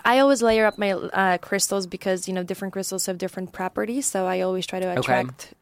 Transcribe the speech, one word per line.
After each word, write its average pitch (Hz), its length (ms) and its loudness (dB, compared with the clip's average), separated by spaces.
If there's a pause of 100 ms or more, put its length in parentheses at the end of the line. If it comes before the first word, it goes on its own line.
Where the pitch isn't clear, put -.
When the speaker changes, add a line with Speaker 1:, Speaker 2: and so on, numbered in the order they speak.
Speaker 1:
I 240 160 6
always 277 220 6
layer 220 240 4
up 208 120 0
my, 202 140 0
uh, 185 460 0
crystals 196 500 -2
because, 185 400 -4
you 190 60 -4
know, 185 100 -2
different 190 300 -6
crystals 190 320 -4
have 185 120 -4
different 185 360 -6
properties. 214 520 -4
So 190 200 0
I 185 160 0
always 185 260 0
try 185 140 -6
to 185 80 0
Speaker 2:
Okay. 175 100 0
Speaker 1:
attract 127 640 0